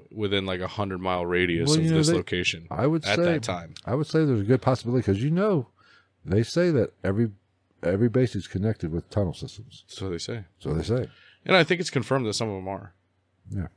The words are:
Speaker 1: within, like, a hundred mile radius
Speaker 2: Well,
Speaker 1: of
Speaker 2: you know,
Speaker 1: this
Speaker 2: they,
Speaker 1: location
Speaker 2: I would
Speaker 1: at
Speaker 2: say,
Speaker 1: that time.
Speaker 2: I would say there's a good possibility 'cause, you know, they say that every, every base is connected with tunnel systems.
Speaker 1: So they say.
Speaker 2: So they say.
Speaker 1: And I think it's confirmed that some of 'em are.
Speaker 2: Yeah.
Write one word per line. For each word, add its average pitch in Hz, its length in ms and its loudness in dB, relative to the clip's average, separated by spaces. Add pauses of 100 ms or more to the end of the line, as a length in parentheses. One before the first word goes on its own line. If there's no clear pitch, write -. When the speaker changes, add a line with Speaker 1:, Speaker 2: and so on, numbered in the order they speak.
(120)
Speaker 1:
within, 101 340 0
like, 92 160 -4
a 92 60 -4
hundred 98 320 -4
mile 90 260 0
radius 87 460 2
Speaker 2:
Well, 160 80 4
Speaker 1:
of 160 40 2
Speaker 2:
you 160 80 2
know, 160 60 4
Speaker 1:
this 156 100 4
Speaker 2:
they, 165 60 4
Speaker 1:
location 87 580 -2
Speaker 2:
I 113 160 0
would 156 160 0
Speaker 1:
at 101 140 0
Speaker 2:
say, 170 80 2
Speaker 1:
that 160 180 0
time. 87 300 -8 (120)
Speaker 2:
I 127 100 -2
would 151 120 -2
say 160 160 2
there's 131 180 4
a 98 40 -2
good 120 160 4
possibility 127 440 0
'cause, 98 160 4
you 143 100 0
know, 180 360 2 (560)
they 104 200 2
say 175 280 2
that 120 220 2 (100)
every, 104 280 0 (520)
every 101 260 2
base 123 260 2
is 92 120 -6
connected 98 440 -2
with 82 180 -6
tunnel 92 240 -2
systems. - 540 -16
Speaker 1:
So 95 220 -10
they 87 100 -4
say. 113 260 -8 (140)
Speaker 2:
So - 140 -6
they 82 100 -2
say. 107 240 -2 (380)
Speaker 1:
And 185 100 4
I 170 80 6
think 175 180 0
it's 156 80 -6
confirmed 120 380 0
that 101 60 -2
some 113 160 -4
of 98 80 -6
'em 92 100 -8
are. 98 260 -8 (580)
Speaker 2:
Yeah. 95 260 -4